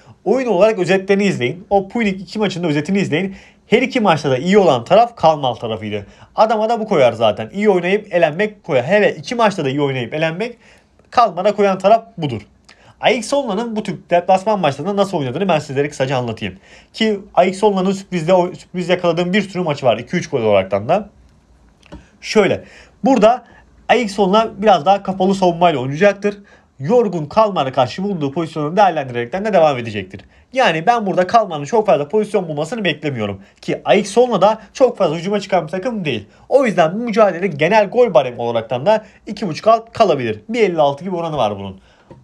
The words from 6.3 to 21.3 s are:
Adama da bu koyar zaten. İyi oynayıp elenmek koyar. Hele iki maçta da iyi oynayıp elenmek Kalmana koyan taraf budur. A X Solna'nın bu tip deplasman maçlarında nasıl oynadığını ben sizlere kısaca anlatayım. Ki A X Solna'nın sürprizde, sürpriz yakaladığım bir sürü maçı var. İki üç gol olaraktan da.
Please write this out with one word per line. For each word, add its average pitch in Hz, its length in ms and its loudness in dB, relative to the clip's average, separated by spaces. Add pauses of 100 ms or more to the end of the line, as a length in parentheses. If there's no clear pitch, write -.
Adama 220 340 2
da 233 120 -2
bu 214 80 -6
koyar 139 240 4
zaten. 110 400 -2
İyi 208 180 0
oynayıp 185 440 -2
elenmek 175 500 0
koyar. 127 200 0
Hele 190 300 2
iki 151 200 -10
maçta 220 300 0
da 135 40 0
iyi 143 140 -2
oynayıp 131 320 -4
elenmek 165 420 -4 (540)
Kalmana 202 440 2
koyan 202 240 0
taraf 220 260 4 (140)
budur. 127 240 -6 (580)
A 156 100 2
X 240 180 -2
Solna'nın 233 480 -4
bu 214 60 -4
tip - 280 -10
deplasman 190 500 2
maçlarında 156 360 -2
nasıl 196 220 0
oynadığını 143 300 -4
ben 165 100 2
sizlere 143 300 -4
kısaca 135 280 -4
anlatayım. 110 420 -6 (340)
Ki 214 280 -2 (140)
A 175 100 4
X 190 140 -2
Solna'nın 196 340 2
sürprizde, 180 400 -2 (240)
sürpriz 175 320 -10
yakaladığım 175 440 0
bir 202 100 2
sürü 180 200 -8
maçı 147 240 -2
var. 110 120 2
İki 120 180 -6
üç - 140 -4
gol 127 120 -2
olaraktan 101 460 0
da. 202 220 0 (1120)